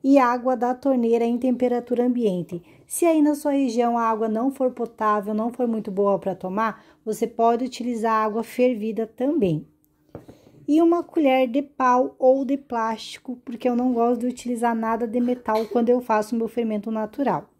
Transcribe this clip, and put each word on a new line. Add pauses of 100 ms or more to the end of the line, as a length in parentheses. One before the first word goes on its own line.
e
água
da
torneira
em
temperatura
ambiente. (240)
Se
aí
na
sua
região
a
água
não
for
potável,
não
for
muito
boa
pra
tomar, (220)
você
pode
utilizar
água
fervida
também. (1000)
E
uma
colher
de
pau
ou
de
plástico,
porque
eu
não
gosto
de
utilizar
nada
de
metal
quando
eu
faço
meu
fermento
natural. (100)